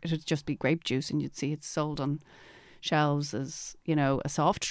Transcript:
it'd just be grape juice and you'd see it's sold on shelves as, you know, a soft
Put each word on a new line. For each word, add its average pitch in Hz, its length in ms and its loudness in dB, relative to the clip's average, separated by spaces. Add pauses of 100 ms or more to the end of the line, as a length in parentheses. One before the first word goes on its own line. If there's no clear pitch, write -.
it'd 160 240 -2
just 151 180 0
be 147 100 -2
grape 160 280 0
juice - 260 -2
and 151 140 0
you'd 135 120 -8
see 143 180 -2
it's 147 140 -8
sold 151 320 -2
on 143 200 0 (600)
shelves 147 520 2
as, 131 420 -6 (100)
you 160 100 2
know, 139 280 4
a 143 60 -4
soft 160 420 2